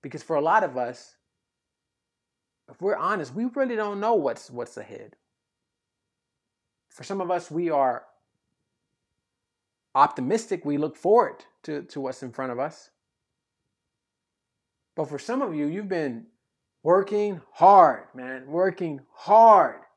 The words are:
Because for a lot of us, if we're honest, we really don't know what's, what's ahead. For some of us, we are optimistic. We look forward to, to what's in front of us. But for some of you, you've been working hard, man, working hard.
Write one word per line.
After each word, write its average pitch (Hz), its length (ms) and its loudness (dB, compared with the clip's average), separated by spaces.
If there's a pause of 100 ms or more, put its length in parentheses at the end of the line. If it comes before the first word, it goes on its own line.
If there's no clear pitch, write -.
Because 143 200 -14
for 165 140 -6
a 143 60 2
lot 190 220 2
of 131 140 -6
us, 123 380 -10 (1500)
if - 120 -20
we're 196 140 -2
honest, 160 380 -6
we 220 120 -6
really 254 300 -4
don't 208 240 -6
know 220 140 0
what's, 139 380 -4
what's 120 260 -14
ahead. 107 380 -18 (1800)
For - 80 -20
some 196 160 -8
of 180 100 -6
us, 180 220 -4
we 165 180 -4
are 131 360 -2 (1900)
optimistic. 147 680 0
We 147 140 -4
look 151 180 -4
forward 208 480 0 (200)
to, 147 200 -10
to - 160 -14
what's 131 240 -10
in 123 80 -14
front 131 220 -8
of 120 60 -8
us. 151 300 -10 (2000)
But 147 140 -6
for 143 100 -10
some 254 220 -6
of 202 120 -6
you, 147 120 -4
you've 190 240 -8
been 143 380 -6 (560)
working 196 580 0 (100)
hard, 170 540 6 (100)
man, 127 320 -14
working 170 540 -4 (100)
hard. 208 680 6 (160)